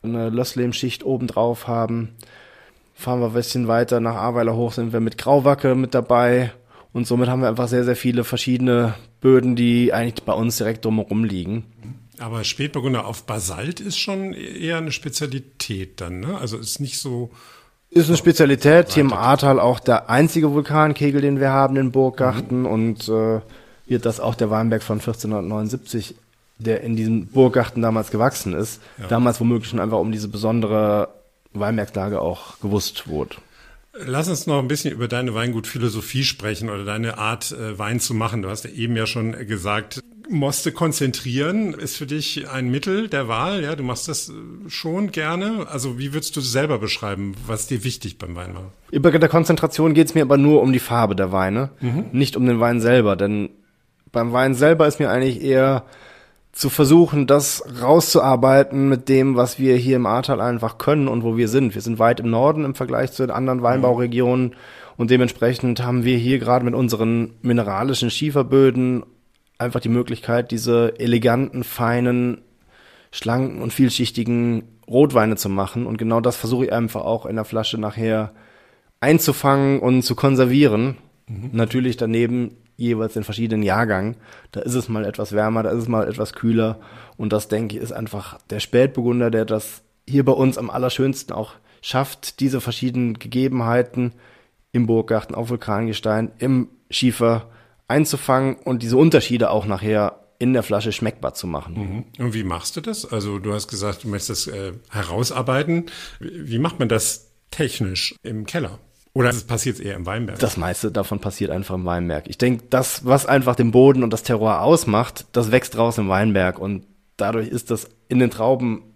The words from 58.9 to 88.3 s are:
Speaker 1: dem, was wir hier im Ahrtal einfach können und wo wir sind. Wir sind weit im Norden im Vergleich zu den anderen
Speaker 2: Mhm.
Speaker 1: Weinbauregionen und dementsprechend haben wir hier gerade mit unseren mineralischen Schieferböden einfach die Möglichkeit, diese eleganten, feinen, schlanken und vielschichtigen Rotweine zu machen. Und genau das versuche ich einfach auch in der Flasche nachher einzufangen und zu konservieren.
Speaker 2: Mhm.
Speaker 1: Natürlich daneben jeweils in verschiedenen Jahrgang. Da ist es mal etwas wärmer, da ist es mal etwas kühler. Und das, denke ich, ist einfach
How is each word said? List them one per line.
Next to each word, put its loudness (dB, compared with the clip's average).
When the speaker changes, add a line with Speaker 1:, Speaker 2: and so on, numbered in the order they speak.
Speaker 1:
dem, 6
was 2
wir 4
hier 2
im 2
Ahrtal 0
einfach -2
können 2
und -2
wo 0
wir 2
sind. 2
Wir -6
sind -4
weit 4
im -2
Norden 2
im -4
Vergleich -2
zu -4
den -2
anderen -2
Speaker 2:
Mhm. -4
Speaker 1:
Weinbauregionen 2
und 0
dementsprechend 2
haben 0
wir 4
hier 2
gerade 2
mit 0
unseren 0
mineralischen 0
Schieferböden 2
einfach -4
die -2
Möglichkeit, 0
diese 0
eleganten, 2
feinen, 0
schlanken -2
und -6
vielschichtigen 0
Rotweine 4
zu -4
machen. -4
Und -6
genau 0
das 0
versuche -2
ich -2
einfach -2
auch -4
in -6
der -4
Flasche -4
nachher -2
einzufangen 2
und 2
zu -2
konservieren. 4
Speaker 2:
Mhm. -12
Speaker 1:
Natürlich 0
daneben 0
jeweils -2
in -4
verschiedenen -2
Jahrgang. 0
Da -8
ist -4
es -4
mal -4
etwas -6
wärmer, 0
da 0
ist -2
es -6
mal 0
etwas -6
kühler. 0
Und -4
das, -2
denke -4
ich, -8
ist -8
einfach -10